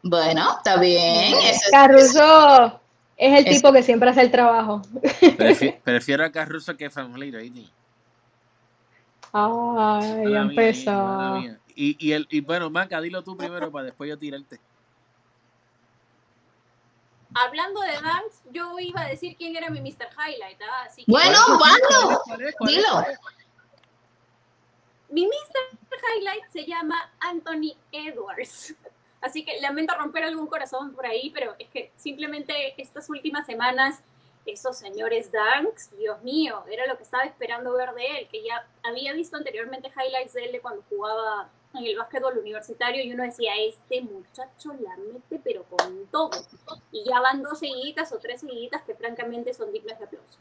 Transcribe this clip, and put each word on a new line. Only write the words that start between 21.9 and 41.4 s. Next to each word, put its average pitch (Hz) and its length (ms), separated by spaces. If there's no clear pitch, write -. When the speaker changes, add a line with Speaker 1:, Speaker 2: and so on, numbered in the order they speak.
Speaker 3:
¿Cuál - 180
es? 294 140
¿Cuál 247 140
es? 311 60
Speaker 1:
dilo. 415 160
Speaker 3:
¿Cuál - 200
es? - 60
Speaker 4:
Mi 311 160
mister 554 360
Highlight 403 360
se 311 140
llama 330 300
Anthony 320 560
Edwards. 311 840
Así 285 240
que - 160
lamento 311 360
romper 302 280
algún 320 220
corazón 277 460
por 254 140
ahí, 254 260
pero 247 260
es 240 100
que - 280
simplemente 294 840
estas - 300
últimas 294 360
semanas, 254 540
esos 233 320
señores 220 520
dunks, 254 680
Dios 214 240
mío, 247 480
era 240 160
lo 269 100
que - 80
estaba 254 200
esperando 247 500
ver 254 200
de 262 260
él, - 120
que 220 100
ya 233 240
había 262 300
visto 320 240
anteriormente 254 580
highlights 262 380
de 240 140
él 247 60
de 247 80
cuando 214 280
jugaba 214 600